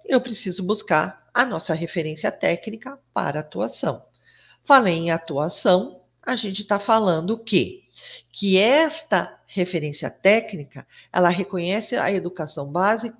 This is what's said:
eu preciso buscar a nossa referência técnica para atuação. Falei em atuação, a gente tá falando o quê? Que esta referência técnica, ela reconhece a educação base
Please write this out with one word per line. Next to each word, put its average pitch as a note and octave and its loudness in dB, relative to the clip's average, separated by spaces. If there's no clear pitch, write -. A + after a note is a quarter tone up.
eu B3+ 2
preciso G3+ -8
buscar F#3 -2
a A#3+ 2
nossa F#3 -4
referência D#3 -4
técnica A3 -4
para D3+ -2
atuação. F#3+ -4
Falei A#3 6
em E3 -2
atuação, E3+ 0
a B3+ -2
gente G#3 -6
tá G#3 0
falando G3+ 2
o A3+ -2
quê? - 0
Que F#3+ 2
esta A#3+ 2
referência E3 -4
técnica, G3 0
ela F3 4
reconhece F#3+ -2
a G3+ 0
educação E3 -6
base G#3 0